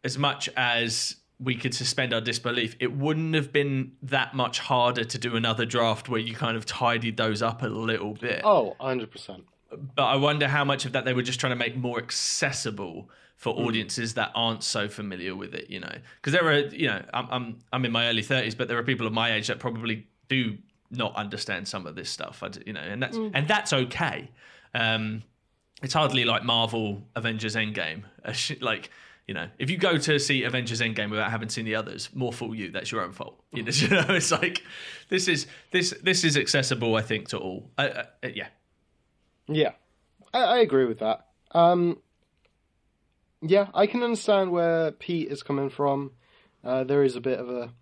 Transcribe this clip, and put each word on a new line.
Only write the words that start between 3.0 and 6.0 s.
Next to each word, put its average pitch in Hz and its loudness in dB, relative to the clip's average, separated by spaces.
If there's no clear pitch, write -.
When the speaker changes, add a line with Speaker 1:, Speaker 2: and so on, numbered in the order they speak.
Speaker 1:
have 143 0
been 135 0
that 131 0
much 120 0
harder 123 2
to 120 -6
do 123 -2
another 117 0
draft 117 2